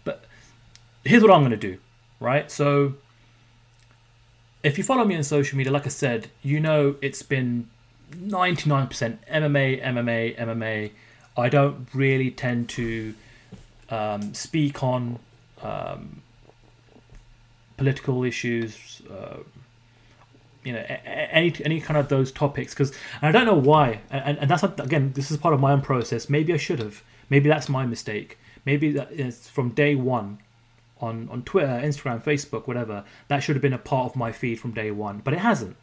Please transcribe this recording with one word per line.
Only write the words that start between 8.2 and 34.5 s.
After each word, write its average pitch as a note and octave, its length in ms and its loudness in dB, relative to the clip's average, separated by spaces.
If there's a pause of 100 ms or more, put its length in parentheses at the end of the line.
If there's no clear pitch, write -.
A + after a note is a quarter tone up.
percent A2+ 420 -6
M D#3 160 0
M C#3+ 100 2
A, C3 240 2
M B2 180 -4
M A#2+ 120 -2
A, A#2 260 0
M A#2 140 -4
M A2+ 140 -4
A. G#2+ 280 -4 (460)
I A#2+ 120 2
don't C#3+ 440 2
really C3 380 2
tend A#2+ 380 -4
to, A2+ 440 -6 (760)
um, G#2+ 440 -4
speak C#3+ 500 -2
on, B2 360 -2 (420)
um, G1+ 600 -10 (1600)
political C3 460 0
issues, A#2 840 -4
uh, - 280 -14 (1300)
you B2+ 100 -8
know, A2+ 60 -6
a-, - 260 -10
a-, C3 260 -6
any, E3 220 4 (120)
any D#3 160 0
kind D3+ 160 0
of C#3+ 120 0
those C3+ 220 2
topics, C#3 440 -4
'cause, C#3 160 0 (300)
and D3+ 80 2
I - 20 4
don't A#3+ 140 6
know G#3+ 100 6
why, C3+ 460 6 (100)
and, C3+ 120 -4
and, D3 160 -2
and C#3+ 120 0
that's F3 100 2
not, - 180 -2
again, C3+ 340 0
this C#3 180 -6
is D3+ 60 -4
part D#3+ 160 2
of C3+ 60 4
my C3+ 120 4
own C#3 100 4
process. B2 480 -2
Maybe D#3 240 2
I D#3 40 2
should C#3+ 220 -2
have. G#2+ 220 -8 (280)
Maybe C#3 200 6
that's D3+ 200 2
my C3 160 0
mistake. A2+ 520 -6 (280)
Maybe D3 260 2
that C#3+ 200 -4
is - 380 -8
from B2 200 -2
day D3 260 2
one A#2+ 420 -2 (640)
on, A2+ 320 -8
on B2 100 -8
Twitter, D#3 260 0
Instagram, B2+ 560 -4
Facebook, C#3+ 440 -4
whatever, A2 360 -6 (260)
that C#3+ 100 0
should C#3+ 160 0
have B2+ 80 0
been C3+ 100 2
a B2 60 -6
part B2+ 320 -2
of - 40 -10
my A#2 160 -4
feed A#2 280 -6